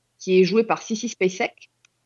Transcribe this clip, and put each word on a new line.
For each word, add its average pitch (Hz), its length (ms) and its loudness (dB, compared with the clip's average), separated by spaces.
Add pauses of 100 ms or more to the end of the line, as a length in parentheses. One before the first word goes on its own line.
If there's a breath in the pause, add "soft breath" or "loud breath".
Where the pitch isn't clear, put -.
(180)
qui 185 220 2
est 185 40 6
jouée 202 200 2
par 165 180 -2
Sissy 226 280 -8
Spacek. - 600 -4 (360)